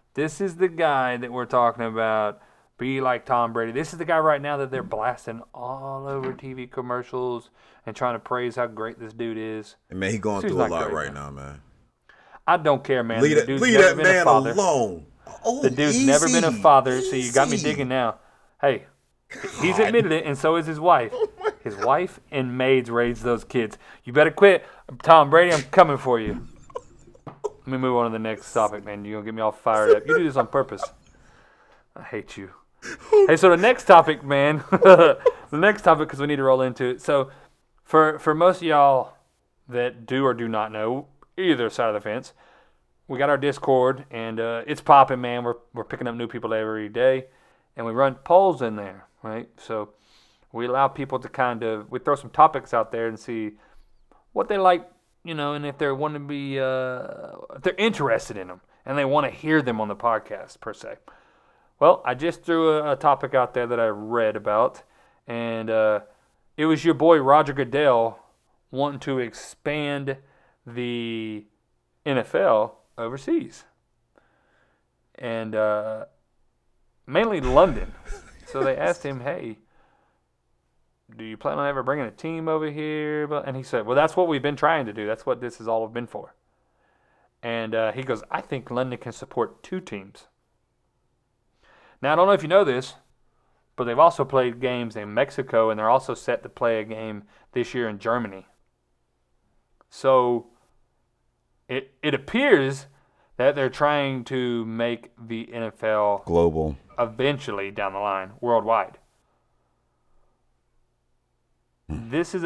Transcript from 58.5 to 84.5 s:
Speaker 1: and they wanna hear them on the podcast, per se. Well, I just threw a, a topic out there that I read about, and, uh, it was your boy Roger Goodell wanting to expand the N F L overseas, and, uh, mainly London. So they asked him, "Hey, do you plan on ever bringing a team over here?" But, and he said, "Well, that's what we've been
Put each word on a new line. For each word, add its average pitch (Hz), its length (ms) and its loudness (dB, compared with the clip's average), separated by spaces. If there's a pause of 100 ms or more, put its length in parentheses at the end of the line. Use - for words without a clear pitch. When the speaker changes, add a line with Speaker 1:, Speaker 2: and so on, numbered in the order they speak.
Speaker 1:
and 135 100 -4
they 143 80 0
wanna 139 240 0
hear 156 320 0
them 120 180 -2
on 107 80 -4
the 104 80 -6
podcast, - 680 -4
per 107 120 -12
se. - 220 -16 (840)
Well, 151 260 6
I 127 100 -2
just 160 260 -6
threw 165 300 2
a, 151 220 -2
a - 20 -2
topic 139 400 0
out 127 180 0
there 120 140 -2
that 120 120 -2
I 113 100 2
read 107 460 -2
about, 107 460 0 (440)
and, 117 440 -8
uh, 107 320 2 (560)
it 151 80 -2
was 156 180 0
your 165 100 4
boy 156 260 6
Roger 139 340 4
Goodell 123 640 0 (520)
wanting 139 280 -4
to 135 200 -6
expand 139 1000 -8 (500)
the 117 760 -8 (600)
N 139 120 -2
F - 180 -2
L 117 440 2 (180)
overseas, 135 640 -6 (1500)
and, 113 400 -8
uh, 107 520 -2 (1000)
mainly 190 320 0
London. 135 540 2 (520)
So 135 200 -4
they 135 100 -2
asked 170 280 -4
him, 135 180 -8
"Hey, 120 380 -10 (1600)
do 113 80 -18
you 110 140 -14
plan 147 200 -6
on 143 120 -2
ever 135 140 -4
bringing 135 220 -4
a 104 60 -10
team 160 380 -8
over 156 200 -2
here?" 151 560 -6
But, 147 220 -6
and 131 80 -6
he 131 80 -10
said, 117 220 -4
"Well, 120 100 0
that's 156 220 2
what 180 100 4
we've 147 140 -2
been 147 160 -4